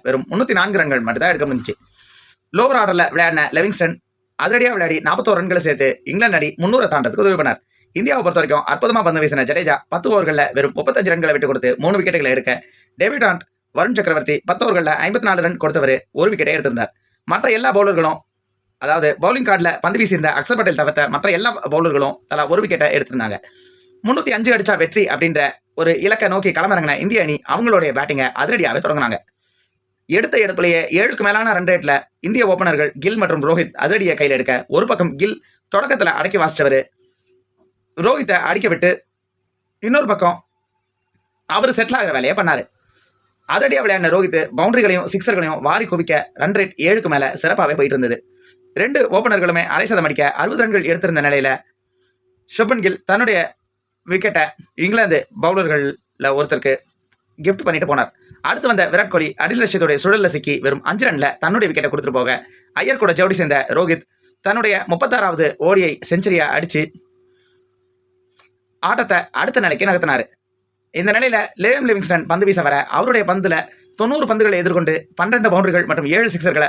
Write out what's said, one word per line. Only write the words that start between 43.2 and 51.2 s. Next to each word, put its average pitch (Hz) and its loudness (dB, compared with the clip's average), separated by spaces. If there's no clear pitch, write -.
அதிரடியா 269 0
விளையாடின 185 0
ரோஹித் 185 0
பவுண்டரிகளையும் 190 2
சிக்ஸர்களையும் 180 -2
வாரி 180 0
குவிக்க, 170 -2
ரன் 180 -2
ரேட் 190 -2
ஏழுக்கு 180 0
மேல 139 2
சிறப்பாவே 160 0
போயிட்டு 139 0
இருந்தது. 120 -2
ரெண்டு 277 0
ஓப்பனர்களுமே 185 0
அரை 160 -2
சதம் 175 0
அடிக்க 147 -2
அறுபது 196 -2
ரன்கள் 202 0
எடுத்திருந்த 165 0